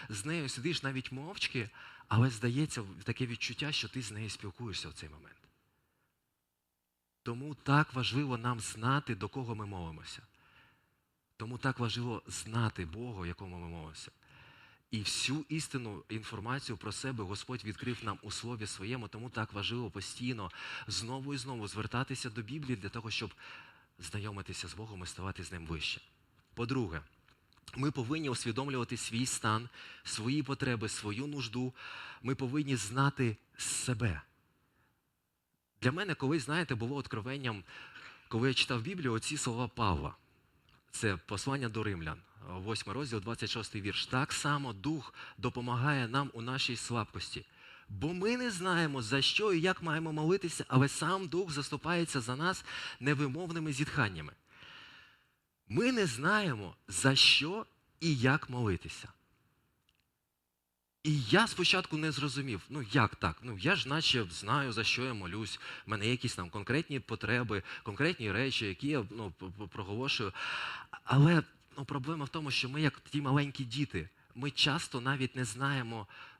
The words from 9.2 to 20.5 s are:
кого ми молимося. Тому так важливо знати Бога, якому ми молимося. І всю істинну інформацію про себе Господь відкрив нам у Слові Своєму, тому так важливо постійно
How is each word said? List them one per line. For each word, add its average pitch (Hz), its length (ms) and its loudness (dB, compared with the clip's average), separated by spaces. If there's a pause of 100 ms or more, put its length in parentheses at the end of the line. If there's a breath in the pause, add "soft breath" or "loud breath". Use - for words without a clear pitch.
кого 120 260 -4
ми 107 100 -6
молимося. 82 560 -8 (1160 soft breath)
Тому 113 200 -8
так 131 220 0
важливо 117 480 -2
знати 110 580 0
Бога, 98 420 -6
якому 87 320 -8
ми 85 80 -8
молимося. 78 440 -12 (800 loud breath)
І 113 80 -4
всю 139 500 0
істинну 127 600 -4
інформацію 110 680 -4
про 104 140 -8
себе 127 320 -4
Господь 101 400 -6
відкрив 110 400 -4
нам 101 180 -4
у 104 100 -10
Слові 113 360 -6
Своєму, 110 400 -6
тому 117 220 -10
так 110 240 -2
важливо 110 380 -2
постійно 110 600 -6 (360 loud breath)